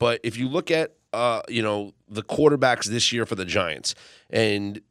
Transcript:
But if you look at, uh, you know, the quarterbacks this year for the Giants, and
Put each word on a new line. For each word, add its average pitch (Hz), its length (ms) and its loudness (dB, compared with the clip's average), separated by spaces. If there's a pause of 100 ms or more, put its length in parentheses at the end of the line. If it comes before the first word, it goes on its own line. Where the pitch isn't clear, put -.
But 117 240 0
if 113 120 -4
you 127 120 -2
look 170 240 -2
at, 160 220 0 (180)
uh, 117 360 0
you 113 140 -2
know, 104 300 -2 (160)
the 104 160 -8
quarterbacks 135 640 4
this 113 260 0
year 117 120 0
for 107 120 -4
the 95 80 -4
Giants, 85 500 -2 (360)
and 104 500 0 (100)